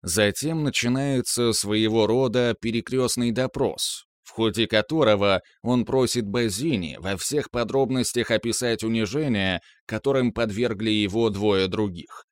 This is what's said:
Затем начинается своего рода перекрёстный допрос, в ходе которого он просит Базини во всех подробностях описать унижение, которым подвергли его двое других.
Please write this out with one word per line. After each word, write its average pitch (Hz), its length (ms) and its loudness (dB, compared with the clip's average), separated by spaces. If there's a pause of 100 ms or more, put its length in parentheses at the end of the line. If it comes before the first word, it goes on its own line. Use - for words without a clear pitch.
Затем 107 600 -2
начинается 123 880 0
своего 107 540 2
рода 120 540 0
перекрёстный 120 720 -2
допрос, 127 720 -4 (160)
в - 100 -20
ходе 110 360 0
которого 104 760 4 (220)
он 120 220 0
просит 123 420 0
Базини 107 720 -2
во 92 180 -4
всех 143 320 -4
подробностях 123 800 0
описать 113 540 0
унижение, 110 760 0 (240)
которым 127 460 0
подвергли 113 600 -2
его 107 380 2
двое 98 380 2
других. 92 640 -4